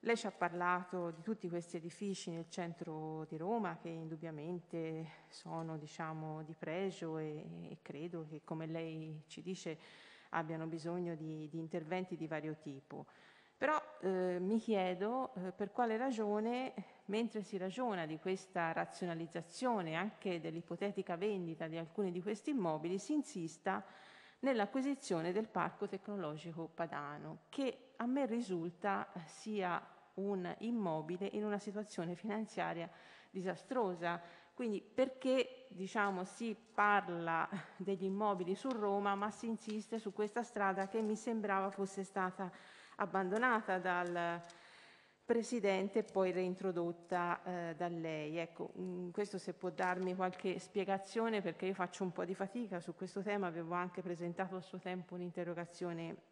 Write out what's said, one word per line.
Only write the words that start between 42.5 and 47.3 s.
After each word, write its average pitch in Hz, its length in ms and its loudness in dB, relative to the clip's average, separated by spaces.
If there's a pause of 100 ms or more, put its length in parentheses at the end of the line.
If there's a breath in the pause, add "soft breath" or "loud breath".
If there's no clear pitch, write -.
abbandonata 202 840 4
dal 175 600 2 (840 loud breath)
Presidente 208 760 4
e 214 40 2
poi 190 280 4
reintrodotta, 175 1120 0